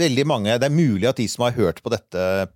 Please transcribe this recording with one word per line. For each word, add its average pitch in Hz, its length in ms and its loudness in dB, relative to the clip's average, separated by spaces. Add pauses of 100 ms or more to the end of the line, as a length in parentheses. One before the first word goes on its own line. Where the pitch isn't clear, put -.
veldig 139 260 2
mange, 113 300 0
det 123 80 0
er 147 80 0
mulig 123 340 2
at 131 140 -2
de 107 80 0
som - 160 -4
har 120 140 0
hørt 90 260 2
på - 80 -2
dette - 300 -4 (320)